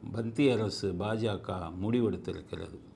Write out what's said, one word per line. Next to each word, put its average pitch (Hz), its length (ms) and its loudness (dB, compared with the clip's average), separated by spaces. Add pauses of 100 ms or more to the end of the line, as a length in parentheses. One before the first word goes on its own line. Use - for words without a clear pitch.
(120)
மத்திய 117 420 4
அரசு 101 440 0
பாஜக 98 720 -2 (100)
முடிவெடுத்திருக்கிறது. 101 960 0 (180)